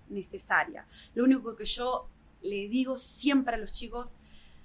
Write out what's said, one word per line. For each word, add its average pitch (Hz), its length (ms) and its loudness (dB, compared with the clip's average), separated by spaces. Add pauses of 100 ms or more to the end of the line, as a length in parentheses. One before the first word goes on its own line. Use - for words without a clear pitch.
necesaria. 190 760 -2 (280)
Lo 226 80 0
único 247 320 4
que 214 120 -6
yo 247 420 -2 (340)
le 202 260 -4
digo 254 300 -2
siempre 262 560 4
a 226 40 -6
los 202 120 -8
chicos, 240 460 -6 (480)